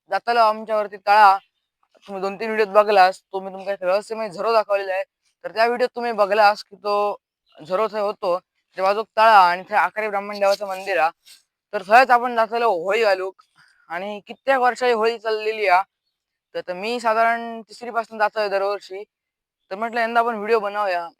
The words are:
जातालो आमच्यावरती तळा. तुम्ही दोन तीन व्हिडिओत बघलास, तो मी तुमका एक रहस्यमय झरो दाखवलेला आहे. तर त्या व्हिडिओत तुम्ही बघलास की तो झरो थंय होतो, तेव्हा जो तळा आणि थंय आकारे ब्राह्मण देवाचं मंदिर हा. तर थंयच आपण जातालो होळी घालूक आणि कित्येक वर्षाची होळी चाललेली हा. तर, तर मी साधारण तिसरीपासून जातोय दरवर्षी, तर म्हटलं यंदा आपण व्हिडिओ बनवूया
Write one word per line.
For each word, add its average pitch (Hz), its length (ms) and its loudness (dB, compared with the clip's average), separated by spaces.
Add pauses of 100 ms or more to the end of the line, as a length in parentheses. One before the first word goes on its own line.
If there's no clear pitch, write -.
(120)
जातालो 233 280 0
आमच्यावरती 214 580 0
तळा. 202 400 6 (680)
तुम्ही 196 140 -8
दोन 196 180 -6
तीन 220 100 -6
व्हिडिओत 214 240 0
बघलास, 202 480 4
तो - 180 -10
मी 190 140 -12
तुमका 190 180 -10
एक 190 120 -8
रहस्यमय 208 460 -4
झरो 202 240 -4
दाखवलेला 202 400 0
आहे. 190 100 -4 (400)
तर 175 80 -10
त्या 220 160 2
व्हिडिओत 240 280 0
तुम्ही 240 160 -4
बघलास 208 520 0
की 202 120 -20
तो 202 200 -4 (640)
झरो 185 300 -4
थंय 208 140 -6
होतो, 202 360 -4 (400)
तेव्हा 190 160 0
जो 214 100 -4 (140)
तळा 220 220 6
आणि 180 300 2
थंय 214 80 -2
आकारे 202 320 -2
ब्राह्मण 202 300 -6
देवाचं 196 280 0
मंदिर 190 320 -4
हा. 156 100 2 (640)
तर 208 140 -4
थंयच 240 240 6
आपण 240 240 2
जातालो 226 340 0 (140)
होळी 202 180 0
घालूक 190 420 -2 (460)
आणि 196 380 -10
कित्येक 262 320 -2
वर्षाची 247 340 2
होळी 226 260 0
चाललेली 214 480 -2
हा. 180 140 6 (720)
तर, 170 120 -8
तर 185 60 -8
मी 220 260 -6
साधारण 233 600 0
तिसरीपासून 226 580 -10
जातोय 214 300 -2
दरवर्षी, 196 540 -6 (680)
तर 190 40 -10
म्हटलं 226 260 -6
यंदा 233 180 0
आपण 233 160 0
व्हिडिओ 214 240 0
बनवूया 202 480 -4 (120)